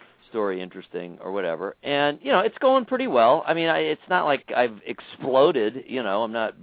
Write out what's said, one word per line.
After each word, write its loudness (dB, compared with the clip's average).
story -4
interesting -12
or -10
whatever. -4
And, -2
you -4
know, 4
it's -2
going 2
pretty -4
well. 4
I 0
mean, 0
I, 0
it's -2
not 2
like -2
I've 0
exploded, 0
you -6
know, -2
I'm -6
not -4